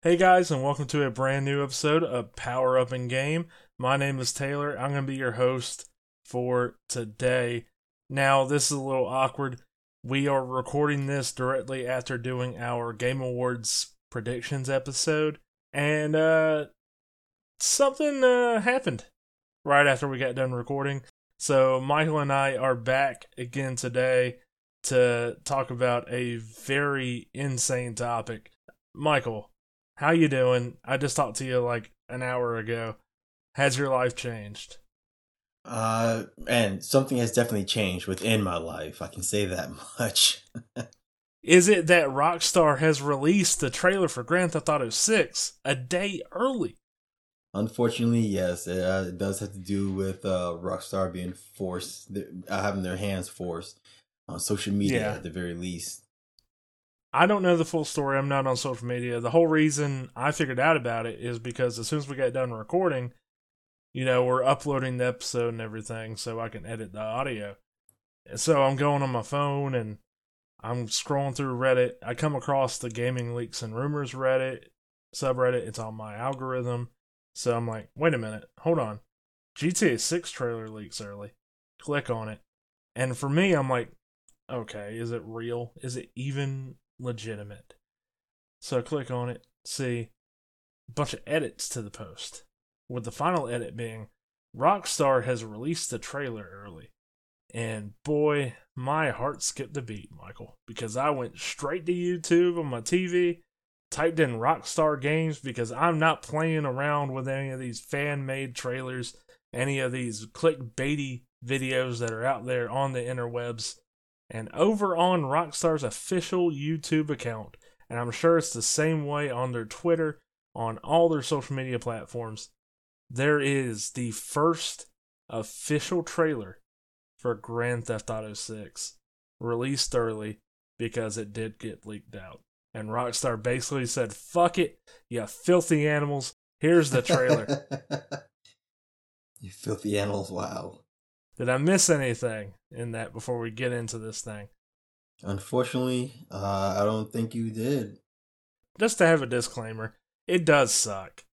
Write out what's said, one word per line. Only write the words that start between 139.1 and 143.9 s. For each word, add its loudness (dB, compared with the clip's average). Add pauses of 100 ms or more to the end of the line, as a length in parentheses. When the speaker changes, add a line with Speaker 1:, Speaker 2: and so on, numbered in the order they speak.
Speaker 2:
You -14
filthy -4
animals, -2
wow. -8 (580)
Speaker 1:
Did -2
I 2
miss 4
anything 0 (180)
in -8
that -8
before -6
we -6
get -4
into -6